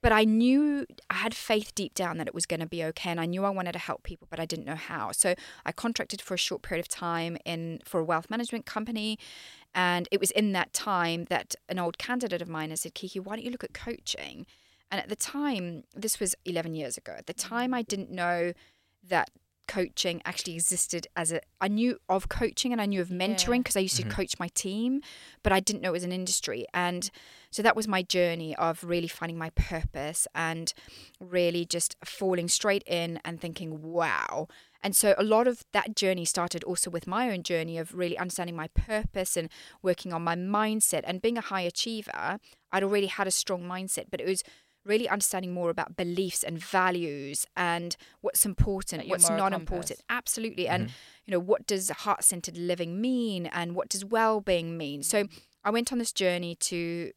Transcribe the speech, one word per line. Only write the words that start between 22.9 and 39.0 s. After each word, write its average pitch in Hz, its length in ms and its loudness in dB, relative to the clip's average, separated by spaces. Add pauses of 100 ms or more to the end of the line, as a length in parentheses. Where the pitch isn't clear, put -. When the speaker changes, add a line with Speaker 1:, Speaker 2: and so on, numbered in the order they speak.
Speaker 1:
of 175 100 0
Speaker 2:
Yeah. 185 60 -4
Speaker 1:
mentoring 220 480 2
'cause - 120 0
I 196 40 4
used 190 160 2
to 185 60 0
Speaker 3:
Mm-hmm. 107 100 -2
Speaker 1:
coach - 260 -2
my 175 100 -4
team, 233 520 -2 (420)
but 196 100 4
I 190 80 6
didn't 208 200 -2
know 185 80 -2
it 180 40 0
was 180 120 -2
an 180 80 -4
industry. 180 600 -2
And 180 360 0 (400)
so - 120 -4
that 226 120 8
was 220 140 0
my 190 140 4
journey 170 540 2
of 165 280 0
really 170 240 0
finding 170 300 -6
my 165 120 -6
purpose - 840 0
and 165 380 -2 (460)
really 175 460 2
just - 400 -2
falling 180 440 0
straight 202 380 2
in 170 380 -2
and 165 160 -8
thinking, 165 420 -6
"Wow." 156 640 0 (340)
And 202 120 -2
so 202 240 8
a 202 60 6
lot 220 240 6
of 240 240 -2
that 208 240 0
journey 185 300 2
started 175 360 0
also 175 280 0
with 170 160 -6
my 226 240 0
own 185 120 -2
journey 165 360 0
of 165 160 -6
really 180 240 0
understanding 175 360 -4
my 160 140 -6
purpose 214 680 0